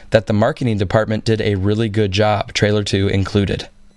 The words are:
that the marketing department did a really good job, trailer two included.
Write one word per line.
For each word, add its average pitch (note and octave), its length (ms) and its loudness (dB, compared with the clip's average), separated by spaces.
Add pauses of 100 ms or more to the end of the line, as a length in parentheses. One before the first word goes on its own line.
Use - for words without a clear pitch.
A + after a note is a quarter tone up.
(120)
that A2+ 160 2
the A2 60 0
marketing A2+ 440 0
department G#2+ 480 0
did A2 160 2
a G#2 140 0
really G#2+ 340 0
good G#2 220 0
job, G#2 420 0
trailer G#2 300 0
two G2 240 0
included. G2 600 0 (300)